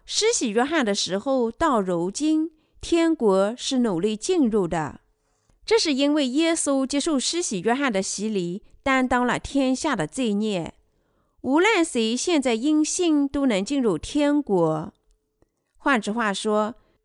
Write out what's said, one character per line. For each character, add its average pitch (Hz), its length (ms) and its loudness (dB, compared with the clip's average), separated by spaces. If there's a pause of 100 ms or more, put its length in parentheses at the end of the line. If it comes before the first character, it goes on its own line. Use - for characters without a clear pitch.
施 440 260 0
洗 269 180 -2
约 226 120 2
翰 285 240 0
的 202 80 0
时 190 240 -4
候 254 320 0
到 269 300 0
如 180 280 -2
今， 311 440 -2 (280)
天 330 320 2
国 202 440 2
是 262 240 -2
努 208 180 0
力 214 180 0
进 320 320 0
入 196 200 0
的。 156 320 -6 (640)
这 440 120 2
是 349 160 2
因 277 220 2
为 285 140 2
耶 330 260 2
稣 269 320 0
接 285 140 -2
受 294 180 0
施 339 240 -4
洗 196 180 -4
约 226 140 0
翰 269 180 -2
的 190 80 0
洗 190 280 -4
礼， 185 340 -4 (220)
担 262 220 2
当 247 200 2
了 196 120 0
天 262 360 0
下 277 220 -2
的 156 100 -2
罪 233 260 -2
孽。 202 400 -2 (680)
无 269 180 2
论 381 260 4
谁 233 320 -2
现 320 240 0
在 240 140 0
因 302 300 2
信 302 420 0
都 277 180 -2
能 208 200 2
进 277 180 -2
入 185 160 2
天 294 420 0
国。 165 540 0 (840)
换 269 220 2
句 202 120 -4
话 220 200 -2
说， 214 440 -2 (280)